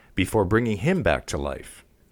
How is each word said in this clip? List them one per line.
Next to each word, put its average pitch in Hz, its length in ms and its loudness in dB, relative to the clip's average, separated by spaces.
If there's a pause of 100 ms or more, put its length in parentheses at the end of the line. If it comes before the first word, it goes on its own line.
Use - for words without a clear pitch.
(160)
before 101 300 2
bringing 110 320 2
him 151 260 0
back 73 240 0
to - 100 -6
life. 69 480 -8 (260)